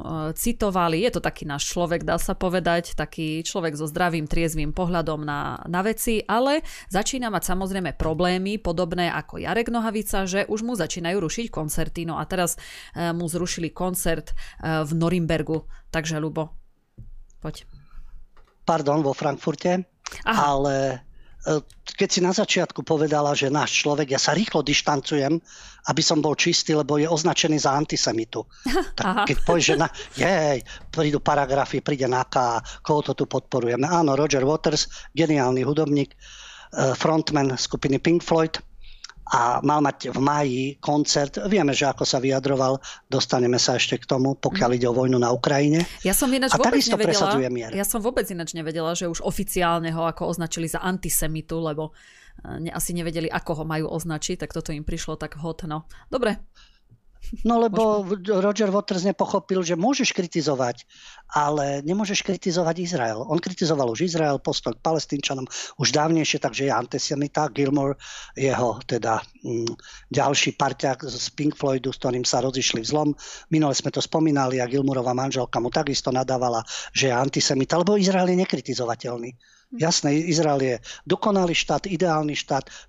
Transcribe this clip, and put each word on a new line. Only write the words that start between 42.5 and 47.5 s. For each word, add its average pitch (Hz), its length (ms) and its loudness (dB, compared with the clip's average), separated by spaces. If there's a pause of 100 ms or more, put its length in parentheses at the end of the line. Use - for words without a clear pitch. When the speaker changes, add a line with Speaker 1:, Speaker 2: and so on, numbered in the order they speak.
Speaker 2:
dostaneme 123 500 2
sa 120 220 2
ešte - 240 0
k - 20 -20
tomu, 135 300 2
pokiaľ 123 400 2
Speaker 1:
Mhm. - 20 2
Speaker 2:
ide 123 140 2
o 120 80 2
vojnu 127 180 4
na 120 140 4
Ukrajine. 147 560 4 (180)
Speaker 1:
Ja 185 80 2
som 269 160 2
ináč 254 240 2
Speaker 2:
A - 80 4
Speaker 1:
vôbec 254 220 4
Speaker 2:
takisto 226 160 2
Speaker 1:
nevedela, 170 320 2
Speaker 2:
presadzuje 131 180 2
mier. - 240 -4